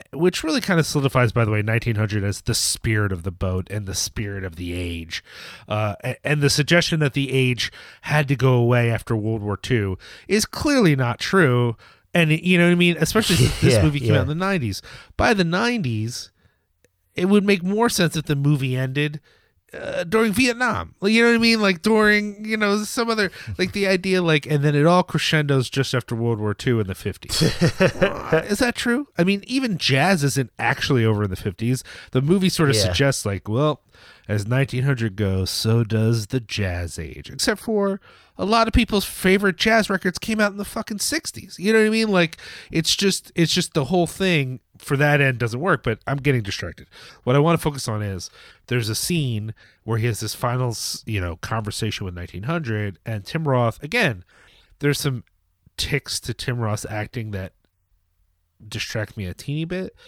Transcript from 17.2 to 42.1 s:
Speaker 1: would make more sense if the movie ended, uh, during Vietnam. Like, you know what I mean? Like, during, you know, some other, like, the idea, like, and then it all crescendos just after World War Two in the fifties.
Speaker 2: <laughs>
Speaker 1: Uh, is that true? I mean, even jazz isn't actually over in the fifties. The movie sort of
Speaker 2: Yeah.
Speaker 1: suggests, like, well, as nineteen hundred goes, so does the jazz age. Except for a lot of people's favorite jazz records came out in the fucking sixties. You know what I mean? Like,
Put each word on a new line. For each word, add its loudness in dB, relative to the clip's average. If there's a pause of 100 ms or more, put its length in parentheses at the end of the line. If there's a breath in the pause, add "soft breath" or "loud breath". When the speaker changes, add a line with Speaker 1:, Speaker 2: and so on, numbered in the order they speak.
Speaker 1:
would 4
make 2
more 0
sense 0
if -4
the 0
movie 2
ended, -2 (540 soft breath)
uh, -6
during 2
Vietnam. 0
Like, 2
you 6
know 6
what 6
I 4
mean? 4
Like, 2
during, 2
you -4
know, 0
some -2
other, 0 (260 loud breath)
like, -2
the 0
idea, 2
like, 2
and 0
then 4
it 4
all 6
crescendos 0
just -2
after -2
World 0
War -2
Two 0
in -2
the -6
fifties. -6
Speaker 2:
<laughs> 2 (500)
Speaker 1:
Uh, 2
is -2
that 0
true? -2 (100)
I 2
mean, 0
even -2
jazz 2
isn't 0
actually 0
over 2
in 0
the -6
fifties. -4 (280 loud breath)
The 2
movie 4
sort 2
of 4
Speaker 2:
Yeah. 4
Speaker 1:
suggests, 0
like, -6
well, 0 (460 loud breath)
as -2
nineteen 0
hundred -2
goes, 0
so 2
does 0
the -2
jazz -6
age. -12
Except -2
for -2 (380 soft breath)
a -6
lot 4
of -4
people's 2
favorite 2
jazz 2
records -2
came -4
out 2
in -12
the -6
fucking -8
sixties. -6
You 2
know 6
what 6
I 2
mean? 0
Like, 2 (340 loud breath)